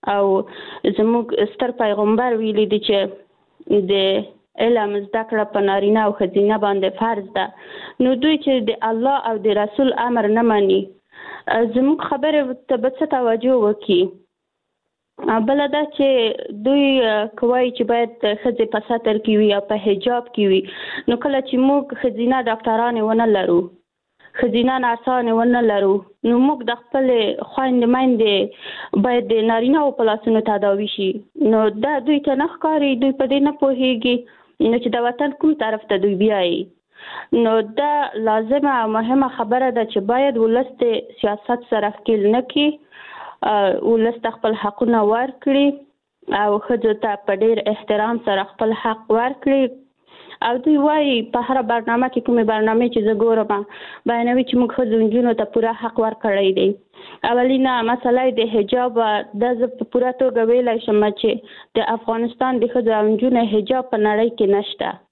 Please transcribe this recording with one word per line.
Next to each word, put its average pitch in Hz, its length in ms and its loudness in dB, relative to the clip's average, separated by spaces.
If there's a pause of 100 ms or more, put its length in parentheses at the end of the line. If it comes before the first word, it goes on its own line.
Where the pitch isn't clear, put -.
او 202 380 2 (400)
زموږ 226 480 0 (200)
ستر 247 160 -4
پیغمبر 226 680 0
ویلي 214 300 0
دي 208 120 0
چې 202 300 -2 (840)
د - 20 4 (680)
علم 220 420 0
زده 202 300 -6
کړه 208 140 0
په 208 160 -4
نارینه 202 400 2
او 208 120 2
ښځینه 202 460 0
باندې 196 300 0 (120)
فرض 220 340 -4
ده. 190 140 -2 (520)
نو 254 140 2
دوی 294 240 0
چې 294 120 -2 (200)
د - 0 - (120)
الله 226 340 0 (140)
او 220 80 -4
د 190 80 -2
رسول 208 460 0
امر 233 340 0
نه 220 160 2
مني، 202 460 2 (600)
زموږ 247 520 0
خبرې 294 420 0 (260)
ته 262 80 0
به 233 120 -2
څه 262 180 -4
توجه 247 500 0
وکړي؟ 208 460 2 (1400)
بله 277 260 0
دا 285 180 -2
چې 294 240 0 (420)
دوی، 269 500 2
اه، 214 260 0
که 220 200 -4
وایي 247 240 2
چې 247 120 -6
باید 233 280 0 (140)
ښځې 226 400 -2
په 220 240 -4
ستر 233 300 0
کې 220 100 -4
وي 214 180 4
یا 202 140 2
په 202 140 -4
حجاب 214 520 0
کې 214 200 -2
وي، 190 160 2 (460)
نو 240 80 0
کله 269 240 -2
چې 262 140 -6
موږ 277 300 2 (180)
ښځینه 240 400 0
ډاکټرانې 226 580 -2
ونه 220 260 2
لرو، 185 440 2 (680)
ښځینه 240 380 2
نرسانې 240 540 -2
ونه 240 280 2
لرو، 202 440 2 (200)
نو 240 140 2
موږ 262 260 2
د 226 60 -4
خپلې 247 500 0 (300)
خویندې 254 440 0
میندې 233 420 2 (680)
باید 240 260 0
د 226 40 0
نارینه‌و 233 580 2
په 240 140 -4
لاسونو 220 360 0
تداوي 208 460 0
شي. 196 240 -4 (320)
نو 220 260 4
دا 247 300 -2
دوی 285 220 0
ته 285 140 0
نه 277 120 0
ښکاري، 311 440 0 (100)
دوی 269 120 2
په 269 140 -2
دې 277 200 2
نه 294 140 0
پوهېږي، 254 560 0 (440)
نو 233 180 2
چې 240 100 -2
د 226 80 -2
وطن 247 340 -2
کوم 302 240 0
طرف 220 340 -4
ته 202 80 2
دوی 196 180 2
بیایي. 185 520 0 (680)
نو 226 260 4
دا 220 320 -2 (220)
لازمه 220 560 0
او 233 180 0
مهمه 240 400 2
خبره 247 420 0
ده 226 140 0
چې 214 140 -4
باید 240 380 0
ولس 226 300 2 (140)
د - 20 2 (380)
سیاست 233 500 -4
سره 208 200 0
ښکیل 208 360 0
نه 226 140 4
کړي، 285 280 0 (760)
اه، 202 420 0
ولس 226 380 0
ته 226 80 -2
خپل 220 240 -2
حقونه 220 500 0
ورکړي 269 680 0 (600)
او 208 240 0
ښځو 226 340 -2
ته 214 240 -4 (100)
په 202 80 0
ډېر 220 220 2 (100)
احترام 214 580 -2
سره 196 180 0
خپل 220 300 -4
حق 220 380 -6
ورکړي. 262 580 0 (760)
او 240 140 -2
دوی 294 200 2
وایي 285 460 2
په 240 180 -2
هره 262 220 -2
برنامه 233 460 0
کې، 254 120 -2
کومې 233 240 2
برنامې 220 500 2
چې 226 100 2
زه 220 100 2
ګورم، 214 500 0 (420)
بیانوي 240 380 0
چې 254 100 -4
موږ 247 180 2
ښځو 226 220 0
نجونو 226 380 2
ته 220 120 0
پوره 226 280 0
حق 220 280 -6
ورکړی 202 540 0
دی. 190 200 2 (500)
اولینه 254 580 2
مسله 247 420 0
یې 254 100 0
د 226 60 -2 (140)
حجاب 233 420 0
وه. 214 280 0 (100)
دا 240 200 0
زه 233 120 -2
په 240 180 -8
پوره 254 360 -2
توګه 240 180 0
ویلی 233 480 2
شم 208 220 2
چې 208 300 -2 (380)
د - 20 2
افغانستان 233 800 -2
د 220 60 2
ښځو 240 260 0
او 214 180 2
نجونو 233 360 2
حجاب 226 460 -2
په 240 60 -2
نړۍ 214 320 2
کې 233 140 -2
نشته. 202 500 -2 (200)